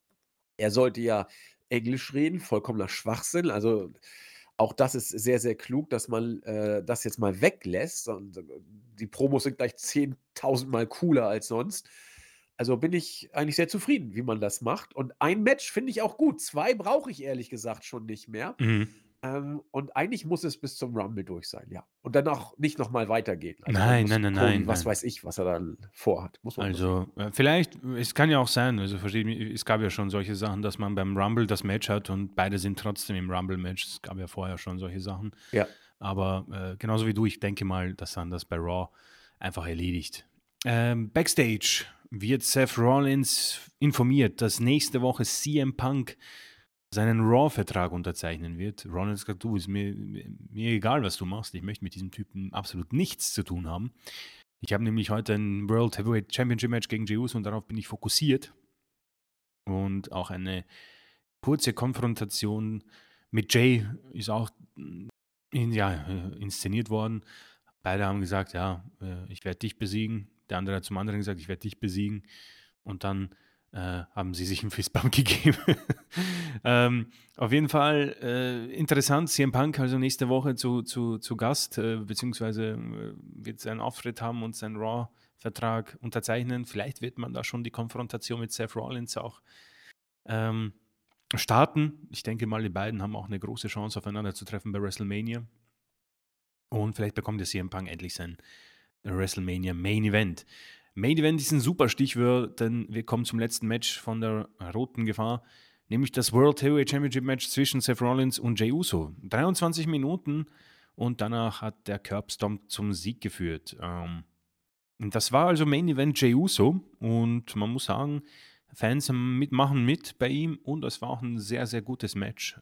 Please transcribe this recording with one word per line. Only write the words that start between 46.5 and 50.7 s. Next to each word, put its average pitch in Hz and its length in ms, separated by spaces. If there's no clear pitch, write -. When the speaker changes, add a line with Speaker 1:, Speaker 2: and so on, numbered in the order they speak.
Speaker 2:
seinen 113 260
Raw-Vertrag 110 720
unterzeichnen 85 640
wird. 101 280
Rollins 98 360
sagt, 98 220
„Du, 113 140
ist 87 100
mir, 101 260
mir, 101 360
mir 113 220